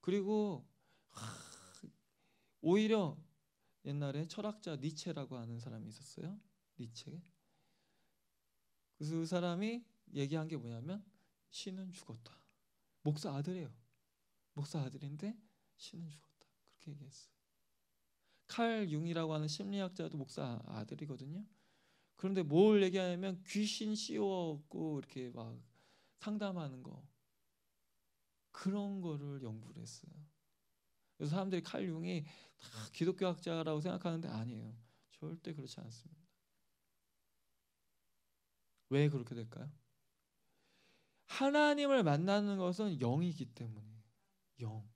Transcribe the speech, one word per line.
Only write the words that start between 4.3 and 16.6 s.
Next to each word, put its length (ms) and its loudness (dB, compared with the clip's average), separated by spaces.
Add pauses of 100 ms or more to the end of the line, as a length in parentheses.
니체라고 600 -6
하는 220 -8
사람이 300 -10
있었어요. 500 -10 (400)
니체. 440 -12 (1700)
그래서 200 -2
그 80 2
사람이 600 0 (280)
얘기한 340 0
게 100 -4
뭐냐면, 480 -6 (460)
"신은 420 -8
죽었다." 460 -16 (640)
목사 300 2
아들이에요. 400 -4 (800)
목사 280 -4
아들인데 580 -6 (380)
"신은 340 -12
죽었다." 360 -20 (280)